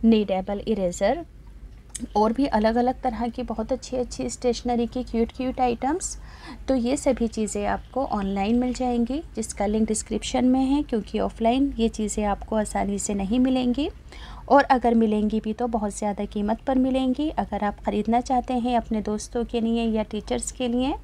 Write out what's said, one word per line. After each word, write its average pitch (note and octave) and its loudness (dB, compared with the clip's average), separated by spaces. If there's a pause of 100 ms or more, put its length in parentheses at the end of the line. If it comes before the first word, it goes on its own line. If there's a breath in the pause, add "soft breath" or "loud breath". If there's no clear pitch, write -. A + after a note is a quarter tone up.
नीडेबल G3+ 4
इरेज़र G3+ 0 (920)
और G#3+ 4
भी C4+ 2
अलग-अलग A#3+ 2
तरह A#3+ -2
की A#3+ -8
बहुत A3+ -4
अच्छी-अच्छी B3 -6
स्टेशनरी A#3+ 0
की B3 -6
क्यूट A#3 -2
क्यूट B3+ -4
आइटम्स, B3+ 0 (520 loud breath)
तो C4+ 4
ये B3 0
सभी A#3+ 0
चीज़ें G#3 -4
आपको G3+ -4
ऑनलाइन G3 0
मिल B3+ 0
जाएंगी, B3 0 (140)
जिसका G#3+ -4
लिंक G#3+ 2
डिस्क्रिप्शन A3 -2
में B3+ 6
है, C4+ 2
क्योंकि G#3+ -2
ऑफलाइन A#3+ 2
ये A3+ 4
चीज़ें G#3+ -2
आपको G#3 0
आसानी G3+ 0
से G#3 -2
नहीं G3 0
मिलेंगी B3+ 2 (600 loud breath)
और C#4 10
अगर A#3+ 4
मिलेंगी G#3+ 4
भी G#3+ -4
तो A#3+ -4
बहुत G#3+ -2
ज़्यादा G#3 -2
कीमत G#3 -2
पर C4 2
मिलेंगी। C4 2
अगर G3+ -2
आप G3+ -2
ख़रीदना G#3+ 2
चाहते B3+ 0
हैं B3 2
अपने A3+ 0
दोस्तों G#3+ -2
के A#3 -2
लिए A3+ 0
या A3 2
टीचर्स A3 -4
के B3 -2
लिए B3+ 0